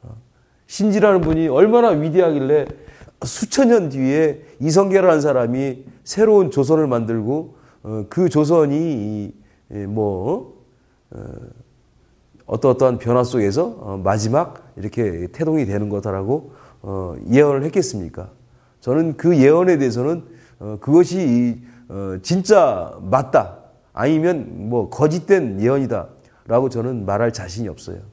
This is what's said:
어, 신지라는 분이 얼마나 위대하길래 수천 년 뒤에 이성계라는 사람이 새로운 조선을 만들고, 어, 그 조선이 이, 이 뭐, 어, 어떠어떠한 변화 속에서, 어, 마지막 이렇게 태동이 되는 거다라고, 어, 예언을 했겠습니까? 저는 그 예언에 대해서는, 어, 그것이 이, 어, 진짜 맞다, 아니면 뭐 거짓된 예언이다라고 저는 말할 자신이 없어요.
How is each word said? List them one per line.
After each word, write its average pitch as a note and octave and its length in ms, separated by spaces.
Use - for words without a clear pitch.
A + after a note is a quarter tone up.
어, A#2+ 140
신지라는 G3+ 540
분이 D#3+ 280
얼마나 A3 400
위대하길래 D3+ 760
수천 A#3+ 440
년 G#3+ 200
뒤에 C#3 540
이성계라는 F3+ 600
사람이 C3 640
새로운 G3+ 460
조선을 D3+ 360
만들고, A#2 720
어, G#2+ 240
그 F3+ 200
조선이 D3+ 480
이, G#2+ 580
이 - 40
뭐, G#2 800
어, - 100
어떠어떠한 B2+ 520
변화 A#2+ 260
속에서, B2 560
어, G2 220
마지막 A2 760
이렇게 F#2+ 520
태동이 D#3 380
되는 G#2 220
거다라고, G2+ 640
어, F#2+ 320
예언을 C#3 340
했겠습니까? A2 680
저는 D#3 360
그 E3+ 200
예언에 D#3+ 420
대해서는, C3+ 460
어, G#2 220
그것이 E3+ 400
이, A#2+ 420
어, F#2+ 340
진짜 E3+ 800
맞다, A#2 580
아니면 C#3 760
뭐 A2+ 220
거짓된 D#3 720
예언이다라고 A#2+ 1080
저는 A#2+ 360
말할 A2 260
자신이 G2+ 360
없어요. F#2 300